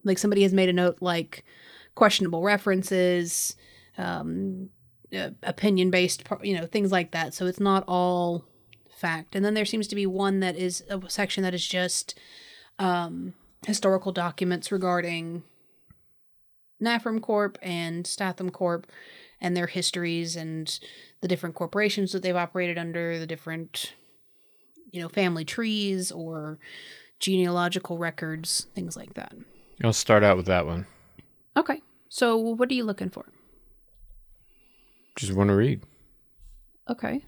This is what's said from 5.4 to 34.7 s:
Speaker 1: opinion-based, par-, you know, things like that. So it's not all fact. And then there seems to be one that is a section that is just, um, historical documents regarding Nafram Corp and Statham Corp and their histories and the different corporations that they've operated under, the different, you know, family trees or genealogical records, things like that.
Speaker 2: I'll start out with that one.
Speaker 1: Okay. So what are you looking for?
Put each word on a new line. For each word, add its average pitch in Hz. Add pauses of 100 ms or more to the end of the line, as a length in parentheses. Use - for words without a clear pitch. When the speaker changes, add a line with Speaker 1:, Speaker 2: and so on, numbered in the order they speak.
Speaker 1:
opinion-based, 185
par-, -
you 196
know, 165
things 196
like 175
that. 165
So 180
it's 180
not 190
all 175 (460)
fact. 160
And 196
then 214
there 214
seems 214
to 208
be 202
one 196
that 180
is 180
a 196
section 196
that 180
is 170
just, - (600)
um, 175 (340)
historical 190
documents 175
regarding 170 (1400)
Nafram 226
Corp 208
and 170
Statham 185
Corp 175 (540)
and 175
their 175
histories 170
and 160 (420)
the -
different 175
corporations 202
that 185
they've 180
operated 175
under, 170
the 165
different, 165 (960)
you 175
know, 165
family 175
trees 202
or 160 (640)
genealogical 175
records, 160
things 170
like -
that. - (500)
Speaker 2:
I'll 117
start 104
out 98
with 90
that 90
one. 85 (720)
Speaker 1:
Okay. 302 (260)
So 233
what 226
are 262
you 247
looking 196
for? - (1900)